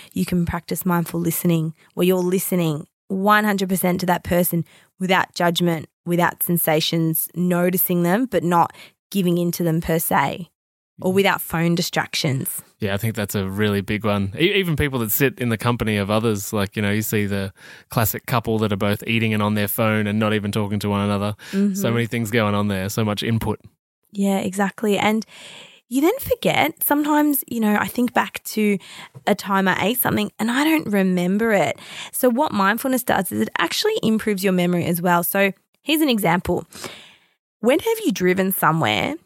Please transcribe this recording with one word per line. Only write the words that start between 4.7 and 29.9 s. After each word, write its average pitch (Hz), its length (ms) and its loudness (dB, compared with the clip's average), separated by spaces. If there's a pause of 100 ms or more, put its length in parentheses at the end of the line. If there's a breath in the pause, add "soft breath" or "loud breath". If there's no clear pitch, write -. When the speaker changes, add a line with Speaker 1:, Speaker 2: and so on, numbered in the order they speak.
Speaker 1:
without 185 340 0
judgment, 170 540 0 (160)
without 175 380 0
sensations, 165 920 0
noticing 180 680 0
them, 196 240 2
but 180 180 -2
not 175 280 2 (400 loud breath)
giving 175 260 2
in 175 140 0
to - 120 -6
them 160 160 2
per 165 180 -2
se, 147 500 -2 (520)
or 185 120 0
Speaker 2:
Mm. - 40 -2
Speaker 1:
without 190 240 2
phone 170 340 0
distractions. - 880 -4 (160)
Speaker 2:
Yeah, 98 160 -2
I 98 40 -4
think 113 180 -4
that's 104 180 -4
a 98 140 -2
really 101 320 0
big 101 240 -4
one. 101 340 0
E-, 185 160 2
even 175 220 0
people 135 240 -2
that 107 100 -2
sit 135 300 0
in 123 80 0
the 113 100 0
company 113 380 0
of 101 120 0
others, 107 440 0
like, 101 240 -2
you 107 60 -2
know, 101 100 0
you 107 100 0
see 104 240 0
the 98 260 -4 (380 loud breath)
classic 113 360 0
couple 113 340 0
that 107 120 0
are 101 40 0
both 104 320 -2
eating 113 260 0
and 107 80 0
on 104 120 0
their 104 140 0
phone 107 380 0
and 104 140 0
not 107 120 2
even 104 200 -2
talking 104 260 -2
to 104 100 -2
one 101 120 0
another. 101 340 -2 (160 loud breath)
So 190 80 -4
Speaker 1:
Mm-hmm. 196 240 0 (120)
Speaker 2:
many 117 120 0
things 113 240 -4
going 107 240 2
on 104 140 0
there, 95 200 -2
so 110 160 -2
much 104 200 -2
input. 113 340 -2 (540)
Speaker 1:
Yeah, 196 260 0
exactly. 196 580 -2
And 214 300 0 (640 loud breath)
you 262 80 0
then 381 200 4
forget, - 640 0
sometimes, 294 640 2
you 233 120 -6
know, 208 180 4
I 190 100 2
think 247 260 -2
back 202 300 -2
to 208 340 0 (480 loud breath)
a 202 80 4
time 196 340 0
I 175 160 2
ate 240 140 0